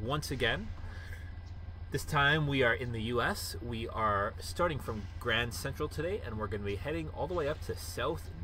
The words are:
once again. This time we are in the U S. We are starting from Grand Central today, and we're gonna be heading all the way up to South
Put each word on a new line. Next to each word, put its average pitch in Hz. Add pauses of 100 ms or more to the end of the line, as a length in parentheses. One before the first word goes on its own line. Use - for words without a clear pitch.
once 143
again. 135 (1200)
This 139
time 147
we 139
are 117
in 120
the 113
U 120
S. 180
We 117
are 104
starting 170
from 110 (140)
Grand 117
Central 143
today, 175
and 113
we're 107
gonna 101
be 101
heading 156
all 113
the 180
way 151
up 120
to 110
South - (120)